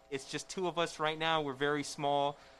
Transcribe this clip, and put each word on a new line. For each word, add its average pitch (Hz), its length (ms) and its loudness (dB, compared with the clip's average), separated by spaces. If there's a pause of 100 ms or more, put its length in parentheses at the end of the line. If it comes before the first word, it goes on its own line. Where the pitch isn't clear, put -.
it's 139 160 -6
just - 240 -8
two 185 180 -2
of 165 120 -2
us 165 200 0
right 156 200 2
now. 160 220 2
We're 143 120 -2
very 147 300 2
small. 143 540 0 (220)